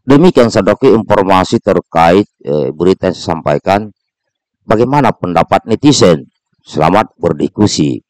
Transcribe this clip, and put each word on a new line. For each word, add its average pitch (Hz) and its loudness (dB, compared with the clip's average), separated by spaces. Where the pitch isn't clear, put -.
Demikian, 143 2
saudaraku, 104 2
informasi 98 0
terkait, 87 0
eh, 69 -4
berita 90 -2
yang 80 -8
saya 82 -6
sampaikan. 92 -4
Bagaimana 120 0
pendapat 87 -4
netizen? 107 0
Selamat 85 -2
berdiskusi. 78 -2